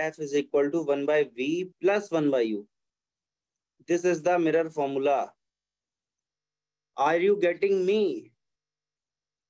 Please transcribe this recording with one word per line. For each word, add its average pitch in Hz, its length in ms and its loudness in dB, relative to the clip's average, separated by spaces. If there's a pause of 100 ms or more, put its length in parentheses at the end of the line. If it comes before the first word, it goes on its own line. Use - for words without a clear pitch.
F 156 180 -4
is 143 160 -6
equal 143 360 2
to 165 140 -2
one 139 220 0
by 151 120 2 (180)
V 131 120 -2 (340)
plus 202 280 0
one 156 200 0
by 127 120 2
U। 107 220 -4 (1200)
This 175 160 0
is 170 180 0
the 175 160 2
mirror 160 320 0
formula। 139 600 -2 (1600)
Are 151 220 2
you 196 180 2
getting 180 500 0
me? 190 460 0 (1160)